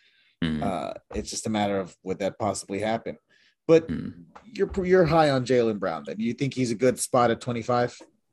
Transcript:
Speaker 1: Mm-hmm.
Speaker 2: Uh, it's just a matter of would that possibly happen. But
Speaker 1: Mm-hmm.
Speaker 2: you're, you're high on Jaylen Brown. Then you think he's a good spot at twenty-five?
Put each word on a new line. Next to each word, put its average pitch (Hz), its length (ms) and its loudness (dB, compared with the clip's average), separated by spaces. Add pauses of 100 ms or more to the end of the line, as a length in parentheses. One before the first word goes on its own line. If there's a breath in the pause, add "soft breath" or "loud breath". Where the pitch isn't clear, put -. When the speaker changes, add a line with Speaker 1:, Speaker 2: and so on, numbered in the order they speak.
(440)
Speaker 1:
Mm-hmm. 78 180 -2
Speaker 2:
Uh, 80 300 -4 (220)
it's 104 160 -6
just - 180 -8
a - 20 -4
matter 101 300 0
of 90 120 -10 (120)
would 92 160 -6
that 95 180 -4
possibly 101 400 -4
happen. 110 400 -4 (480)
But 165 220 4
Speaker 1:
Mm-hmm. 101 220 -6 (420)
Speaker 2:
you're, 190 180 -2 (160)
you're 185 200 6
high 156 240 4
on 131 140 2
Jaylen 117 360 2
Brown. 80 260 -4
Then 90 140 -10
you 117 140 -2
think 135 200 -4
he's 127 160 -2
a 113 60 -2
good 123 240 2
spot 120 320 2
at 113 80 -2
twenty-five? 120 580 -2 (340)